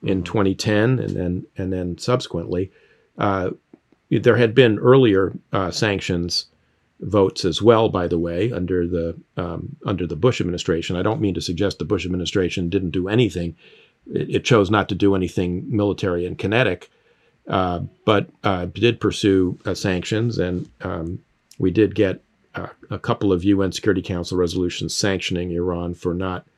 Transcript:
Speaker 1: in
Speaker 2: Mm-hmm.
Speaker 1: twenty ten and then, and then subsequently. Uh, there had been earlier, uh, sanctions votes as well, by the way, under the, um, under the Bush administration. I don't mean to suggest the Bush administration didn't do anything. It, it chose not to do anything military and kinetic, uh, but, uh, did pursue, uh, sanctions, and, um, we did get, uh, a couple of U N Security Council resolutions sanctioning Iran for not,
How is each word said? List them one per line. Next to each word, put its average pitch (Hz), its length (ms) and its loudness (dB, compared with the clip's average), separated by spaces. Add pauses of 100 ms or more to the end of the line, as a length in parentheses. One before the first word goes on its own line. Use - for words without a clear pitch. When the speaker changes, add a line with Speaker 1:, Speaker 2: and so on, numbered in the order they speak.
Speaker 1:
in 98 160 0
Speaker 2:
Mm-hmm. 90 60 -2
Speaker 1:
twenty 95 320 0
ten 110 440 2
and 101 120 -4
then, 90 340 -4 (120)
and 92 140 -4
then 90 260 -4
subsequently. 95 760 -4 (460)
Uh, 95 340 0 (580)
there 117 260 4
had 113 180 2
been 117 260 6
earlier, 117 540 6 (200)
uh, 95 180 0
sanctions 92 760 -2 (520)
votes 95 460 2
as 82 160 0
well, 113 280 6
by 92 180 0
the 85 120 0
way, 87 320 -2
under 90 340 -2
the, 85 300 -4 (220)
um, 85 480 -8
under 90 200 -2
the 82 100 -6
Bush 98 260 0
administration. 87 540 -2
I 90 80 -2
don't 107 180 0
mean 98 140 0
to 82 60 -4
suggest 90 380 -4
the 80 60 -6
Bush 90 200 -2
administration 90 640 -2
didn't 92 220 -2
do 92 160 -2
anything. 95 480 0 (560)
It, - 240 -4
it - 80 0
chose 101 260 4
not 104 200 2
to 101 60 -4
do 98 200 4
anything 90 520 -2
military 98 580 -2
and 90 120 -8
kinetic, 101 540 0 (560)
uh, 90 320 0 (260)
but, 104 240 2 (140)
uh, 92 220 0
did 107 340 0
pursue, 95 640 2
uh, 98 80 -4
sanctions, 104 640 -2
and, 90 320 -4 (120)
um, 87 380 -8 (380)
we 92 140 0
did 98 240 2
get, 95 260 0 (340)
uh, 92 120 -8 (220)
a 95 100 -8
couple 104 340 0
of 87 120 0
U 98 180 4
N 95 80 -2
Security 92 300 0
Council 90 360 -6
resolutions 87 560 -2
sanctioning 90 580 -2
Iran 87 420 -4
for 87 200 -4
not, 90 320 -4 (120)